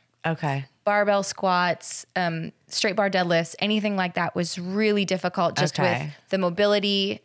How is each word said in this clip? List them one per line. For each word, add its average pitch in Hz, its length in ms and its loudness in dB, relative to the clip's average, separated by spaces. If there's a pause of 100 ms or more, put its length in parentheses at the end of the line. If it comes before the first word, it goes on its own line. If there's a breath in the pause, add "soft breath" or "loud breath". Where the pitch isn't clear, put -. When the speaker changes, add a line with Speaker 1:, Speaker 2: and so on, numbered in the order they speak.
(240)
Speaker 1:
Okay. 147 420 -2 (180)
Speaker 2:
Barbell 202 400 2
squats, 180 840 -2 (100)
um, 165 360 -2 (160)
straight 202 280 -2
bar 202 140 2
deadlifts, 170 480 2
anything 208 380 0
like 180 180 -2
that 170 220 -2
was 175 240 -2
really 202 460 2
difficult 175 520 0
just 151 220 0
Speaker 1:
Okay. 139 240 2
Speaker 2:
with - 260 -12
the 190 80 0
mobility 202 880 0